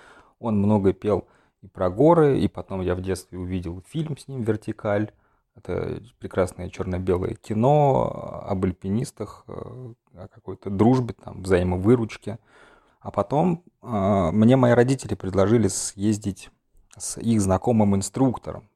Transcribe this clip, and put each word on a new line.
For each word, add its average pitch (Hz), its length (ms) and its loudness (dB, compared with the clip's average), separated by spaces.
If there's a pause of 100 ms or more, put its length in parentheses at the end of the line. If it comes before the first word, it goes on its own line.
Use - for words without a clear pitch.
(400)
он 110 180 -2
много 101 360 2
пел 101 340 -2 (340)
и - 60 -20
про 92 220 -2
горы, 147 500 4
и 98 80 0
потом 92 340 -8
я 90 140 0
в 92 60 -8
детстве 92 380 -8
увидел 90 480 -8
фильм 151 300 -6
с - 100 -20
ним 135 140 -8
«Вертикаль». 107 680 -4 (440)
Это 82 460 -8 (180)
прекрасное 90 500 -4
чёрно-белое 92 640 -4
кино 135 1080 0
об 95 200 -4
альпинистах, 98 840 -6
э, 120 460 -14 (220)
о 92 120 -18
какой-то - 420 -14
дружбе, 113 440 4
там, - 300 -16
взаимовыручке. 95 960 2 (600)
А 104 100 -12
потом, 165 540 0 (180)
э, 98 520 0
мне 113 240 6
мои 120 160 4
родители 120 420 2
предложили 98 540 2
съездить 104 800 -4 (480)
с - 240 -10
их 113 180 2
знакомым 98 560 2
инструктором 104 800 -4